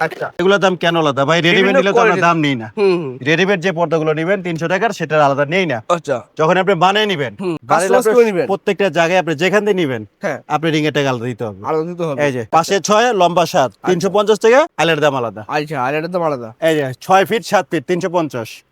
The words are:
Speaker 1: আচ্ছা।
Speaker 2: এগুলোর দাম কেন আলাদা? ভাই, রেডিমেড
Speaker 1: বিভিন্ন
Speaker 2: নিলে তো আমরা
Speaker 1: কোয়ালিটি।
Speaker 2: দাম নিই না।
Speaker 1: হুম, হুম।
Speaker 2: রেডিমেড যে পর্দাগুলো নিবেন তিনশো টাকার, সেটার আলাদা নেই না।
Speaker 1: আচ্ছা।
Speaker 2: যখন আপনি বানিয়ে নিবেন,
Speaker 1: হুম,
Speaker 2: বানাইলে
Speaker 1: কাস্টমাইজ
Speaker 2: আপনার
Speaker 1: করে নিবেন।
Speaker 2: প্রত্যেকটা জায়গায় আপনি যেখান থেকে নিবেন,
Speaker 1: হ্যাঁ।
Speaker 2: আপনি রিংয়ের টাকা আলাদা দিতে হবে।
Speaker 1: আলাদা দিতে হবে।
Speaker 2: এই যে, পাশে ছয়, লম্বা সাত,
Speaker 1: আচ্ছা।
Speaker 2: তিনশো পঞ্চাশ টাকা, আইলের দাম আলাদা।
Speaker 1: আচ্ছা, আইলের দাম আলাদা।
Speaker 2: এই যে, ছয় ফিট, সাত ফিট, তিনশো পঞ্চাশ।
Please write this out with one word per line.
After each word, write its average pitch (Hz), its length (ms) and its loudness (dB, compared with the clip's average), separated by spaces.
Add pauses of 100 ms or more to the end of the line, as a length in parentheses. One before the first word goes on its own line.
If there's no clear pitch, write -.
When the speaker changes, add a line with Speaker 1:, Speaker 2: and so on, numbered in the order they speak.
Speaker 1:
আচ্ছা। 160 380 -6
Speaker 2:
এগুলোর 190 200 2
দাম 185 180 0
কেন 170 200 0
আলাদা? 139 280 0
ভাই, 160 140 2
রেডিমেড 170 180 2
Speaker 1:
বিভিন্ন 196 220 2
Speaker 2:
নিলে 196 140 2
তো 226 80 2
আমরা - 20 4
Speaker 1:
কোয়ালিটি। 196 180 2
Speaker 2:
দাম 170 180 2
নিই 147 160 0
না। 113 220 -8
Speaker 1:
হুম, 196 220 2
হুম। 135 280 -8
Speaker 2:
রেডিমেড 180 340 2
যে 185 120 -2
পর্দাগুলো 160 400 -2
নিবেন 175 300 -2
তিনশো 170 260 -6
টাকার, 208 220 0
সেটার 156 300 -2
আলাদা 139 240 2
নেই 175 220 0
না। 120 220 -4
Speaker 1:
আচ্ছা। 156 280 -2 (220)
Speaker 2:
যখন 156 180 2
আপনি 190 180 2
বানিয়ে 196 320 2
নিবেন, 147 340 -4
Speaker 1:
হুম, 190 60 -6
Speaker 2:
বানাইলে 156 220 -6
Speaker 1:
কাস্টমাইজ 180 300 2
Speaker 2:
আপনার 220 160 2
Speaker 1:
করে 240 100 6
নিবেন। 180 220 0
Speaker 2:
প্রত্যেকটা 196 440 -2
জায়গায় 165 280 2
আপনি 165 160 0
যেখান 185 300 0
থেকে 208 100 2
নিবেন, 131 320 -2 (160)
Speaker 1:
হ্যাঁ। 143 260 -6
Speaker 2:
আপনি 151 220 -2
রিংয়ের 151 220 0
টাকা 139 180 0
আলাদা 117 140 -4
দিতে 123 200 -6
হবে। 98 220 -10
Speaker 1:
আলাদা 156 180 -2
দিতে 175 200 -8
হবে। 147 220 -2
Speaker 2:
এই 139 60 0
যে, 120 180 -6
পাশে 165 300 2
ছয়, 214 320 2
লম্বা 175 340 2
সাত, 139 240 0
Speaker 1:
আচ্ছা। - 180 -8
Speaker 2:
তিনশো 180 220 0
পঞ্চাশ 208 280 2
টাকা, 254 280 4 (100)
আইলের 156 240 0
দাম 147 160 4
আলাদা। 107 320 -6
Speaker 1:
আচ্ছা, 147 360 -4
আইলের 156 260 -4
দাম 180 120 -2
আলাদা। 123 380 -4
Speaker 2:
এই 160 160 2
যে, 139 240 -2
ছয় 190 240 4
ফিট, 196 200 -2
সাত 185 260 0
ফিট, 156 160 -2
তিনশো 180 240 -2
পঞ্চাশ। 147 380 -4 (240)